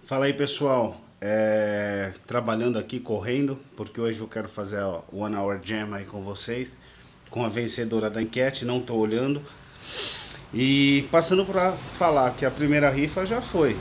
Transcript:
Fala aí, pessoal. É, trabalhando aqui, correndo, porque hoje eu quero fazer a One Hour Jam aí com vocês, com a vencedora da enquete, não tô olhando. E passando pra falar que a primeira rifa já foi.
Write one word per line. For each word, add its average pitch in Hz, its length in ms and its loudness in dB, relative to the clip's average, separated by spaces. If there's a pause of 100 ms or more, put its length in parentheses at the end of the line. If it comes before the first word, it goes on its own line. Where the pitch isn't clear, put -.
(120)
Fala 135 140 2
aí, 143 80 2
pessoal. 135 640 0 (220)
É, 104 880 0 (140)
trabalhando 113 520 0
aqui, 120 220 -6
correndo, 127 580 -2 (160)
porque 104 240 -10
hoje 113 220 -2
eu 107 80 -8
quero 107 180 -6
fazer 101 300 -8
a 95 240 -4 (100)
One 104 240 -4
Hour 101 300 -2
Jam 107 300 -4
aí 101 100 -8
com 101 160 -12
vocês, 117 560 -8 (540)
com 120 120 -4
a 113 60 0
vencedora 110 600 0
da 110 100 -4
enquete, 127 460 0
não 123 120 0
tô 123 180 -4
olhando. 123 440 2 (1120)
E 139 580 4
passando 185 360 4
pra 185 260 2 (240)
falar 143 360 4
que 139 120 -4
a 127 60 4
primeira 147 400 4
rifa 151 340 0
já 233 160 -2
foi. 151 400 2